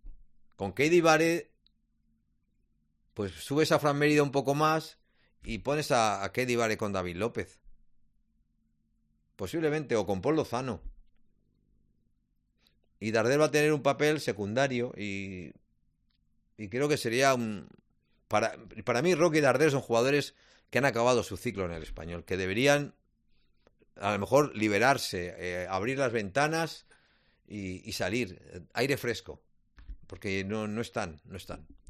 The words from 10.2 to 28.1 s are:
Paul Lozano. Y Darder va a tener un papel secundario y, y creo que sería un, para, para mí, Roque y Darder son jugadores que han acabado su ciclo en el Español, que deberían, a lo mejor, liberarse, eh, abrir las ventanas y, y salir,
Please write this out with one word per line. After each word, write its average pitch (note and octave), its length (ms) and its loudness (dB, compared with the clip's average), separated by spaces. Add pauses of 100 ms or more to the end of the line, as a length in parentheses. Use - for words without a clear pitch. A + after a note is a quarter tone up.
Paul C#3+ 160 0
Lozano. B2+ 460 -4 (2250)
Y G#2+ 140 -4
Darder A#2 280 4
va D3+ 60 6
a C#3+ 40 -2
tener D3+ 220 4
un C#3 100 0
papel D3 380 2
secundario A#2+ 760 -2
y, G2 580 -8 (1080)
y G#2+ 100 -10
creo B2 180 0
que D3 120 2
sería B2+ 360 2
un, A2 320 -4 (640)
para, G#2+ 300 0 (260)
para A#2+ 160 2
mí, F3 140 4
Roque D#3+ 240 4
y - 20 6
Darder C#3 300 6
son C3+ 100 0
jugadores C3+ 540 0 (340)
que A#2+ 100 0
han C3+ 60 2
acabado A#2+ 380 4
su F#2+ 160 -8
ciclo G2 260 -6
en E2+ 80 -6
el D#2+ 100 -8
Español, E2+ 440 -12
que F#2 100 -2
deberían, B2+ 580 2 (1000)
a G2+ 160 -2
lo G2+ 60 0
mejor, B2+ 360 2
liberarse, G#2+ 840 0
eh, F2+ 320 -6
abrir A2 280 -2
las B2+ 140 0
ventanas C#3+ 720 -2 (640)
y, F#2+ 400 -10
y F#2 40 -10
salir, G2 500 -4 (100)